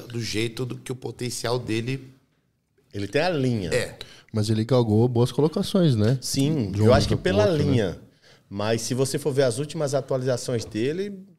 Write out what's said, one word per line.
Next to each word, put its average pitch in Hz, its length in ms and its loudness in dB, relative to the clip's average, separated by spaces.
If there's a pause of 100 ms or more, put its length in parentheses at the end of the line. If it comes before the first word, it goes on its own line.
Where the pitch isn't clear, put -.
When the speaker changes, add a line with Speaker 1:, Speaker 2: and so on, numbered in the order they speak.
Speaker 1:
do 117 140 -8
jeito 113 440 -4
do 123 100 -8
que - 160 -12
o 127 40 -6
potencial 120 600 -6
dele 117 540 -6 (840)
Speaker 2:
Ele 101 140 -6
tem 139 140 0
a 175 80 0
linha. 123 440 -2
Speaker 1:
é. 104 240 -4 (340)
Speaker 3:
Mas 107 180 -2
ele 110 160 2
galgou 117 420 4
boas 123 240 2
colocações, 170 640 2
né? 110 260 2
Speaker 2:
Sim, 139 500 -2
Speaker 3:
De 98 100 -2
Speaker 2:
eu 110 60 8
Speaker 3:
um 120 60 10
Speaker 2:
acho 143 140 4
que - 60 2
Speaker 3:
ano - 100 0
pro 180 80 2
Speaker 2:
pela 202 180 4
Speaker 3:
outro, 151 160 2
né? 143 60 2
Speaker 2:
linha. 104 280 2 (500)
Mas 107 320 -2
se - 120 -6
você 135 240 0
for 147 160 -2
ver 135 100 4
as 120 160 2
últimas 147 340 -4
atualizações 127 720 -2
dele, 170 600 -4 (140)